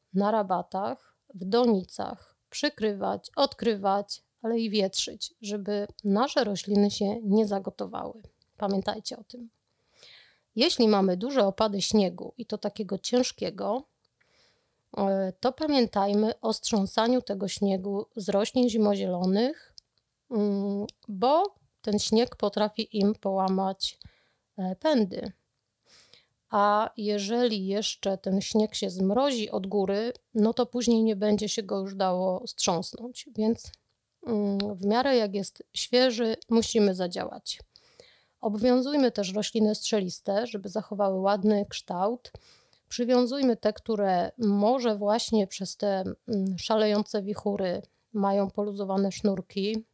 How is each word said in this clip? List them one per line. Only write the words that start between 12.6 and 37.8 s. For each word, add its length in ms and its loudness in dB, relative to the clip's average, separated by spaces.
ciężkiego, 840 -2
e, 420 0
to 120 0
pamiętajmy 880 2
o 120 0
strząsaniu 680 0
tego 260 -6
śniegu 580 -2
z 140 -6
roślin 400 2
zimozielonych, 1040 0
mm, 540 -2
bo 360 2
ten 180 0
śnieg 360 0
potrafi 640 -2
im 180 2
połamać, 840 -2
e, 180 -4
pędy. 560 0
A 480 2
jeżeli 720 -2
jeszcze 500 -4
ten 240 0
śnieg 340 0
się 140 -4
zmrozi 600 0
od 160 -4
góry, 460 -2
no 200 4
to 120 0
później 380 2
nie 120 2
będzie 340 0
się 140 -6
go 160 -4
już 160 -8
dało 520 0
strząsnąć. 880 -4
Więc, 360 0
mm, 300 0
w 100 -6
miarę 300 2
jak 200 0
jest 280 -6
świeży, 640 0
musimy 460 4
zadziałać. 640 -8